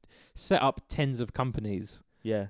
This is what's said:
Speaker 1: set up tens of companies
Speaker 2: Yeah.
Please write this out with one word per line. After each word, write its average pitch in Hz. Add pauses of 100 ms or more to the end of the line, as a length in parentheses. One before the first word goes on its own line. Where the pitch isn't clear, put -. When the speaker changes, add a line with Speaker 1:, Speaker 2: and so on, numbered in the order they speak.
(360)
Speaker 1:
set -
up 135
tens 139
of 117
companies 107 (220)
Speaker 2:
Yeah. 107